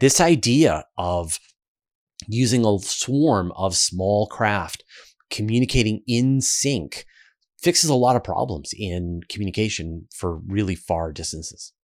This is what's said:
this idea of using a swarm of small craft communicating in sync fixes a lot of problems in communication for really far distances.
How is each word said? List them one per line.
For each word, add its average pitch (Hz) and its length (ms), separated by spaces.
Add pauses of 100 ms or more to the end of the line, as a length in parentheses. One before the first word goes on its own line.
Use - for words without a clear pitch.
this 135 200
idea 131 640 (140)
of 87 400 (880)
using 117 400
a 104 140
swarm 123 720
of 92 220
small 101 500
craft 104 560 (480)
communicating 110 800
in 127 320
sync 127 640 (560)
fixes 170 260
a 147 60
lot 123 220
of 120 80
problems 87 520
in 87 520
communication 92 840
for 85 260 (100)
really 95 260
far 82 380
distances. - 600 (120)